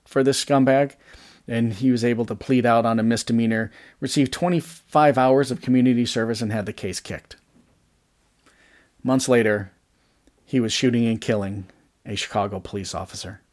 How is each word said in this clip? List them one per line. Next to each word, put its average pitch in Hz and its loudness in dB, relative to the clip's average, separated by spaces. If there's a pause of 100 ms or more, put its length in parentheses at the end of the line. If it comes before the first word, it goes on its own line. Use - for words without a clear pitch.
for - 0
this 135 0
scumbag, 135 2 (520)
and 117 -2
he 127 2
was 120 2
able 120 0
to 110 -8
plead 127 0
out 117 4
on 113 2
a 110 0
misdemeanor, 113 0 (300)
received 135 0
twenty-five 156 0
hours 131 4
of 123 -6
community 123 2
service 113 -4
and 110 -4
had 107 -4
the 98 -10
case - -8
kicked. - -14 (1700)
Months 131 0
later, 107 2 (760)
he 131 0
was 113 -2
shooting 120 2
and 113 -2
killing 101 -4 (400)
a - -10
Chicago 101 -4
police - -10
officer. - -12 (120)